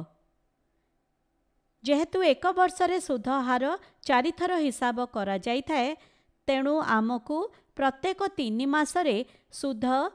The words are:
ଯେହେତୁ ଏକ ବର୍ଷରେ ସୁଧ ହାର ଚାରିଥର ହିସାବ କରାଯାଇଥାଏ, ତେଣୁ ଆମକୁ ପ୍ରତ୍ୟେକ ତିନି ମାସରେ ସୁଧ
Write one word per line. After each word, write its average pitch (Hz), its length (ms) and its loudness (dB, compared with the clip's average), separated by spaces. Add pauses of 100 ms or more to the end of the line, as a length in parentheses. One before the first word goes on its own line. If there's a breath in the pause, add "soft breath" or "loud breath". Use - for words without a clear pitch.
(1800)
ଯେହେତୁ 294 380 0
ଏକ 302 300 4
ବର୍ଷରେ 359 480 2
ସୁଧ 254 280 -4 (160)
ହାର 254 200 0 (380 soft breath)
ଚାରିଥର 330 540 0
ହିସାବ 254 400 0 (160)
କରାଯାଇଥାଏ, 240 760 -2 (600 soft breath)
ତେଣୁ 269 260 0 (140)
ଆମକୁ 233 500 0 (380 soft breath)
ପ୍ରତ୍ୟେକ 269 520 -2
ତିନି 254 380 -2
ମାସରେ 302 500 2 (340 soft breath)
ସୁଧ 247 340 -6 (300)